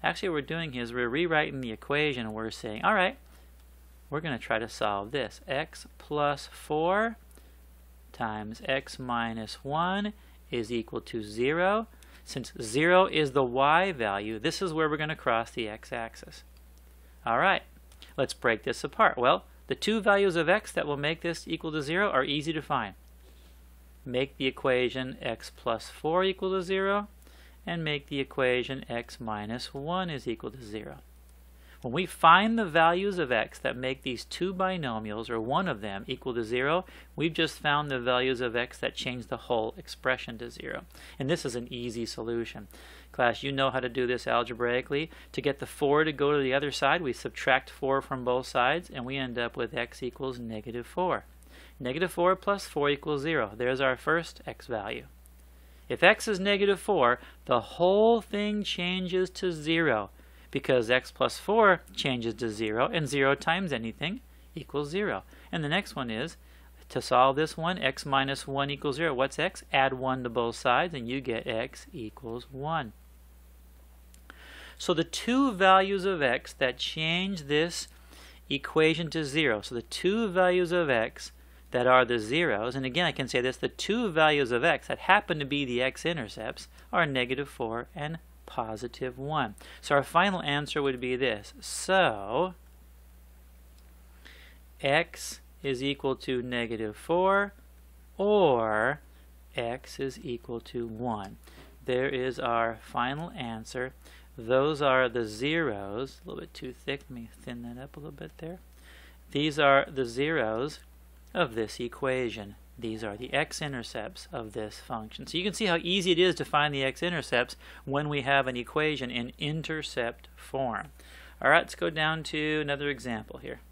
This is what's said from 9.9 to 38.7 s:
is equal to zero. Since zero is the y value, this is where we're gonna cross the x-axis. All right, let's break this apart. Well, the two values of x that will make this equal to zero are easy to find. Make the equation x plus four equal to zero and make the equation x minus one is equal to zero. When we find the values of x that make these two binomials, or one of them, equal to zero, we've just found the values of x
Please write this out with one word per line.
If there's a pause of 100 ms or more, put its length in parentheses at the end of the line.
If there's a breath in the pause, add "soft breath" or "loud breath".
is
equal
to
zero. (360 loud breath)
Since
zero
is
the
y
value,
this
is
where
we're
gonna
cross
the
x-axis. (800 soft breath)
All
right, (560 loud breath)
let's
break
this
apart.
Well, (220 soft breath)
the
two
values
of
x
that
will
make
this
equal
to
zero
are
easy
to
find. (1120 soft breath)
Make
the
equation
x
plus
four
equal
to
zero (560 loud breath)
and
make
the
equation
x
minus
one
is
equal
to
zero. (840 soft breath)
When
we
find
the
values
of
x
that
make
these
two
binomials,
or
one
of
them,
equal
to
zero, (300 loud breath)
we've
just
found
the
values
of
x